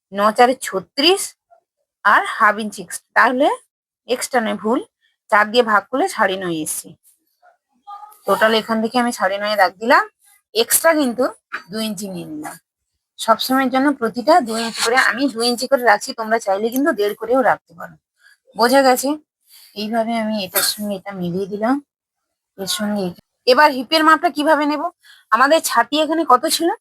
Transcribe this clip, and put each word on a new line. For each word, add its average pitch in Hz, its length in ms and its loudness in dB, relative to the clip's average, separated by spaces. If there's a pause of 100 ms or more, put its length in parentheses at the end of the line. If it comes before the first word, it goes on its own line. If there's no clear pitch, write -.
(120)
ন 196 80 -6 (160)
চারে 247 180 4 (120)
ছত্রিশ, 294 560 0 (840)
আর 233 180 4 (140)
হাফ 208 220 2
ইঞ্চি 214 240 -8
এক্স-, - 220 -16 (100)
তাহলে 254 320 4 (640)
এক্সট্রা 247 360 -2
নয়, 208 180 -4
ভুল, 233 180 0 (500)
চার 208 200 4
দিয়ে 240 200 2
ভাগ 202 200 4
করলে 285 160 0 (100)
সাড়ে 196 260 0
নয় 175 220 -4
এসছে। - 240 -10 (1400)
টোটাল 202 360 2
এখান 226 200 -4
থেকে 226 220 -4
আমি 240 160 -2
সাড়ে 196 200 -2
নয়ে 208 180 -4
দাগ 185 240 4
দিলাম, 294 240 2 (500)
এক্সট্রা 277 460 2
কিন্তু 247 240 0 (440)
দু 202 120 -10
ইঞ্চি 214 280 -8
নিয়ে 170 240 -10
নিলাম। 151 240 -12 (640)
সবসময়ের 254 560 0
জন্য 262 140 2 (120)
প্রতিটা 226 340 0 (120)
দু 226 60 -8 (100)
ইঞ্চি 226 200 -6
করে, 233 140 0 (140)
আমি 220 120 -4 (120)
দু 226 140 -6
ইঞ্চি 240 200 -2
করে 247 220 0
রাখছি, 208 200 2 (100)
তোমরা 220 260 -2
চাইলে 202 280 0
কিন্তু 285 240 2
দেড় 208 220 -2
করেও 240 220 0
রাখতে 170 360 0
পারো, - 160 -16 (640)
বোঝা 240 260 4
গেছে? 254 260 2 (680)
এইভাবে 220 360 -4 (100)
আমি 214 200 -2
এটার 185 300 -4
সঙ্গে 208 240 -8
এটা 196 240 -14
মিলিয়ে 180 320 -4
দিলাম, 214 220 -2 (840)
এর 190 200 -8
সঙ্গে 208 280 -4
এটা। 175 160 -12 (240)
এবার 269 300 6
হিপের 311 280 0
মাপটা 320 320 4
কিভাবে 294 300 2
নেব? 294 160 -2 (500)
আমাদের 277 360 4
ছাতি 240 360 0
এখানে 320 180 0 (100)
কত 247 120 4 (120)
ছিল? 330 120 0 (120)